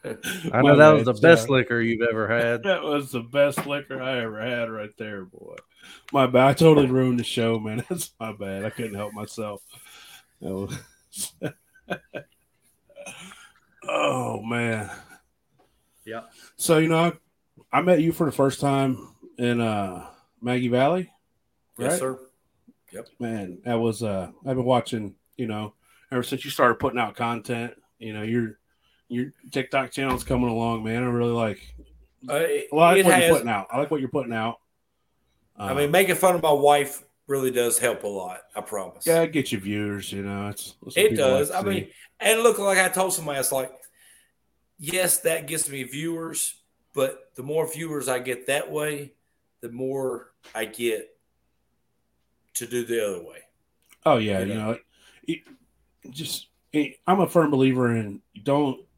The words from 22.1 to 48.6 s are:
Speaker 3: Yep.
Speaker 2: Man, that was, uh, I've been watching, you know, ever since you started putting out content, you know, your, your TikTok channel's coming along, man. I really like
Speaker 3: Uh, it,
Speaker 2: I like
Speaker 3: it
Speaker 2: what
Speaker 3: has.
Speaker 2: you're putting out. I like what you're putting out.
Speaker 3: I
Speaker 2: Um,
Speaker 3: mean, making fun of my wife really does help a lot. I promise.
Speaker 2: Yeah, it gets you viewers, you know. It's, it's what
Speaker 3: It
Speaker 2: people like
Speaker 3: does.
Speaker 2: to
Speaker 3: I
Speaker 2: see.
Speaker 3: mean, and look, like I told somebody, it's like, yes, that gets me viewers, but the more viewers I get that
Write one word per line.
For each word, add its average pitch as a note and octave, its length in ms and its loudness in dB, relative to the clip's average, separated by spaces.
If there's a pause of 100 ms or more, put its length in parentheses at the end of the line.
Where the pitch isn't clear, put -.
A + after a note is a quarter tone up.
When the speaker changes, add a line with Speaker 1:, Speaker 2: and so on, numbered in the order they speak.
Speaker 3:
Yep. F#2+ 140 -14 (120)
Speaker 2:
Man, G#2 460 -6
that A#2+ 100 -2
was, A2+ 280 0
uh, F#2+ 280 -4 (140)
I've C3+ 100 -2
been B2+ 80 -2
watching, A#2 520 0 (200)
you B2 120 -6
know, G#2+ 260 -8 (380)
ever B2 120 -2
since C3 220 -6
you C3 60 -10
started B2 240 4
putting B2 240 -2
out G#2+ 160 -4
content, A#2 580 -6 (240)
you A2 160 -12
know, G#2+ 80 -8
your, A2+ 360 -2 (520)
your B2 240 -6 (180)
TikTok C3 400 -4
channel's C3 320 -4
coming B2 260 0
along, A2+ 360 -2
man. A2+ 180 -2
I B2 40 -2
really A#2+ 260 0
like A2 420 -4 (540)
Speaker 3:
Uh, C#3+ 60 -2
it, D3 360 -2
Speaker 2:
I C#3+ 40 -4
like E3+ 240 8
Speaker 3:
it F#3 60 6
Speaker 2:
what F3 100 8
Speaker 3:
has. F3 120 6
Speaker 2:
you're E3 80 8
putting A#2 140 -2
out. G2 220 -4
I B2 80 -2
like D3 120 -2
what D3+ 80 -2
you're C3 100 -4
putting A#2+ 240 -4
out. A2+ 260 -4 (1000)
Speaker 3:
I - 140 -6
Speaker 2:
Um, C3+ 60 0
Speaker 3:
mean, C#3+ 140 0
making F3+ 240 4
fun F#3 200 4
of E3 60 -2
my D#3 120 4
wife C#3+ 500 4 (240)
really C3+ 240 -2
does A#2+ 260 0
help A#2+ 260 0
a G#2+ 40 -6
lot. F#2 320 -8 (160)
I - 60 -8
promise. F#2 440 -10
Speaker 2:
Yeah, E3 180 4
it D#3+ 100 -4
gets C#3 180 -2
you G#2+ 80 -4
viewers, G2+ 520 -6
you G2 120 -8
know. G2+ 240 -6
It's, - 280 -14 (100)
it's - 100 -12
what - 20 2
Speaker 3:
It G#3+ 120 4
Speaker 2:
people C#3+ 220 2
like C3+ 80 2
Speaker 3:
does. D3 100 -2
Speaker 2:
to - 80 -6
Speaker 3:
I - 60 -2
Speaker 2:
see. G3+ 60 -4
Speaker 3:
mean, F#3+ 180 -4 (340)
and A3 220 2
look, A3 160 4
like G3 180 2
I F#3 100 4
told F#3 260 0
somebody, D3 260 -6
it's B2 120 -2
like, C3 200 -4 (1080)
yes, F3 400 -2
that D#3+ 280 -2
gets D#3 220 -4
me C3+ 140 -8
viewers, E3 720 -8 (380)
but C3+ 420 -4
the B2+ 80 -14
more D3+ 260 -2
viewers D3+ 380 -8
I B2+ 120 -2
get B2 280 -8
that C#3 240 -2